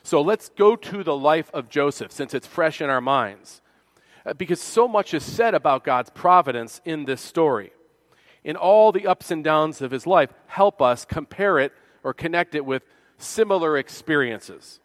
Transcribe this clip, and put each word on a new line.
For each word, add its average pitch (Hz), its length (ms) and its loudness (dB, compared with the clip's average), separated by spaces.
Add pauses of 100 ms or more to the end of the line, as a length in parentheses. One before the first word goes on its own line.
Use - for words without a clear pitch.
So - 200 0
let's 202 280 -2
go 208 260 4
to 196 280 -10
the 156 120 -2
life 151 380 0
of 127 160 -8
Joseph, 143 420 -2
since - 220 -10
it's 127 140 -6
fresh 160 340 -2
in 143 80 -4
our 131 120 0
minds, 123 600 -4 (640)
uh, - 80 -6
because 175 260 -4
so 240 280 0
much 214 260 -2
is 147 100 -4
said 220 300 0
about 143 300 0
God's 127 260 -2
providence 139 760 0
in 156 200 -6
this 131 160 -6
story. 135 500 0 (720)
In 151 120 -8
all 214 360 6
the 208 140 -4
ups - 240 -2
and 160 140 -4
downs 156 380 0
of 127 100 -8
his 131 160 -8
life, 170 260 4 (140)
help 196 340 0
us 123 240 2
compare 165 540 -2
it 139 140 -2 (300)
or 135 100 -6
connect 170 420 -4
it 143 100 -4
with 131 180 -4 (340)
similar 185 600 0
experiences. 123 1080 -6